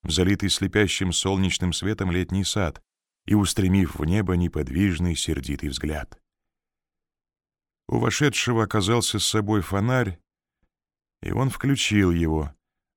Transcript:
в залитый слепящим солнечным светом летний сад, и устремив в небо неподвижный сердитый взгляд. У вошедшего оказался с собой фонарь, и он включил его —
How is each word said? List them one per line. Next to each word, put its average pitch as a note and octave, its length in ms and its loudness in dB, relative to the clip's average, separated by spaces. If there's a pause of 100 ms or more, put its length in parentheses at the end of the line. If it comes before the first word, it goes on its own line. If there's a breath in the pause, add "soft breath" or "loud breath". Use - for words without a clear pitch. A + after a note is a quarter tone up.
в - 80 -10
залитый F#2 400 2
слепящим F#2 640 0
солнечным F#2+ 580 0
светом G2 380 -2
летний F2+ 340 0
сад, F2 380 -2 (460)
и G#2 80 4
устремив F#2+ 640 2
в D2+ 60 -2
небо F2+ 320 0
неподвижный E2 800 0
сердитый D2 540 -4
взгляд. D2 500 -8 (1700)
У A#2 120 0
вошедшего A#2+ 640 0
оказался G#2+ 560 0
с - 80 -2
собой G#2+ 340 0
фонарь, G#2 560 0 (1040)
и - 100 -6
он C3 200 0
включил G#2 580 2
его — D#2 460 0 (420)